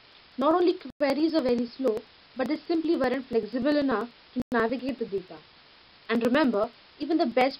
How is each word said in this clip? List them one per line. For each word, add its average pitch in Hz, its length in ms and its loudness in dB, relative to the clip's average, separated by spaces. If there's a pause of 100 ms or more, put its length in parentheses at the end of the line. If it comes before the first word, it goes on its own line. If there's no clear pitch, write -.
(380)
Not 294 160 4
only 359 220 4 (240)
queries 294 340 0
are 320 80 2
very 240 240 0 (100)
slow, 226 220 0 (380)
but 247 100 -2
they 302 120 -2 (100)
simply 330 260 0
weren't 254 320 0
flexible 240 500 0
enough 247 320 0 (260)
to 247 80 -4 (100)
navigate 233 480 -2
the 226 60 -6
data. 185 320 -8 (680)
And 233 160 0
remember, 240 460 2 (300)
even 302 180 0
the 339 80 2
best 254 340 0